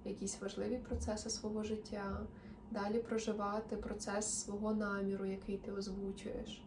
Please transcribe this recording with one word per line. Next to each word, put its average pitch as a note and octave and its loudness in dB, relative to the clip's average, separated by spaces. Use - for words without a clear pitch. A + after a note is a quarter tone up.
якісь G3 -6
важливі G3+ -2
процеси A3 -2
свого G#3+ -2
життя, G#3 -4
далі G#3 8
проживати A3 2
процес - 0
свого G#3+ 2
наміру, G3 2
який G3 -2
ти G3+ -6
озвучуєш G3 -4